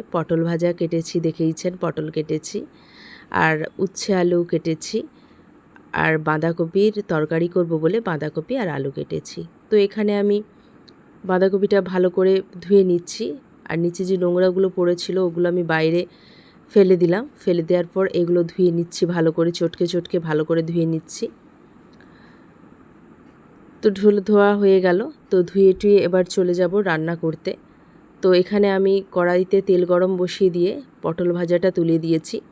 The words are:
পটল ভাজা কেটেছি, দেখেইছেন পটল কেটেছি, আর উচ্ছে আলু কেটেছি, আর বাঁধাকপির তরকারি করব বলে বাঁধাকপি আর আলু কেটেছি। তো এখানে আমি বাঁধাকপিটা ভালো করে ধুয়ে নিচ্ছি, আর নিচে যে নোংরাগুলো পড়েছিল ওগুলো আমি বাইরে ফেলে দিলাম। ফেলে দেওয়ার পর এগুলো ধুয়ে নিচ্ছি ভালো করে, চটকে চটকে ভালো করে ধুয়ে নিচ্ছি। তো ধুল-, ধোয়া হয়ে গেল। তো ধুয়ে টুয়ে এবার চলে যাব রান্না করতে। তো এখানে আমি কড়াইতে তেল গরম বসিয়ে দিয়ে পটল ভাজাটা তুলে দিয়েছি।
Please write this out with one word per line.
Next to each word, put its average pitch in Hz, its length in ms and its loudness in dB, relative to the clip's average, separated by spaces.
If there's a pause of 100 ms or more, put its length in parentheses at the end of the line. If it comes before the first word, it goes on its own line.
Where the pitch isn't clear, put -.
(100)
পটল 165 340 -2
ভাজা 170 280 0
কেটেছি, 165 480 -4
দেখেইছেন 160 600 -4
পটল 156 300 -6
কেটেছি, 156 480 -6 (760)
আর 160 240 2 (220)
উচ্ছে - 360 -4
আলু 175 300 2
কেটেছি, 170 540 -4 (920)
আর 160 260 0
বাঁধাকপির 165 720 0 (160)
তরকারি 165 400 -2
করব 175 300 -2
বলে 165 220 0
বাঁধাকপি 156 560 -6
আর 220 120 -4
আলু 139 220 -6
কেটেছি। 151 500 -10 (260)
তো - 100 0
এখানে 208 420 0
আমি 202 180 0 (880)
বাঁধাকপিটা 190 560 2
ভালো 180 300 0
করে 190 220 2 (280)
ধুয়ে 196 240 4
নিচ্ছি, 175 400 -2 (400)
আর - 140 -6
নিচে 170 260 -4
যে 185 120 0
নোংরাগুলো 180 540 2
পড়েছিল 175 480 -2
ওগুলো 175 300 0
আমি 180 140 0
বাইরে 160 380 0 (720)
ফেলে 190 260 6
দিলাম। 175 280 2 (140)
ফেলে 170 240 -2
দেওয়ার 170 260 0
পর 190 240 -2
এগুলো 175 300 0
ধুয়ে 175 280 0
নিচ্ছি 170 360 -4
ভালো 165 260 0
করে, 170 200 0
চটকে 170 340 -4
চটকে 170 320 -4
ভালো 160 260 -2
করে 165 180 0
ধুয়ে 165 240 -2
নিচ্ছি। 165 380 -6 (2500)
তো - 80 -2
ধুল-, 202 320 4
ধোয়া 202 320 4
হয়ে 196 260 4
গেল। 180 200 2 (280)
তো 196 140 0
ধুয়ে 190 300 4
টুয়ে 202 280 4
এবার 180 240 2
চলে 180 300 -2
যাব 180 260 0
রান্না 170 360 -2
করতে। 165 340 -6 (720)
তো 190 120 2
এখানে 202 360 2
আমি 196 240 2 (160)
কড়াইতে 180 520 0
তেল 185 220 2
গরম 180 320 2
বসিয়ে 180 340 0
দিয়ে 175 220 0 (280)
পটল 170 320 -4
ভাজাটা 175 380 0
তুলে 165 280 0
দিয়েছি। 165 380 -2 (160)